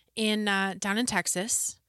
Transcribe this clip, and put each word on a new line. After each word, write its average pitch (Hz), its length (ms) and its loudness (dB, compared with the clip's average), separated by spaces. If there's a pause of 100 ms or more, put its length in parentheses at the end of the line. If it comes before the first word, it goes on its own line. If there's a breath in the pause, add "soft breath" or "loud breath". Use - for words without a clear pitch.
(140 soft breath)
in, 214 340 0
uh, 196 300 2
down 202 200 0
in 247 80 2
Texas, - 720 -2 (100)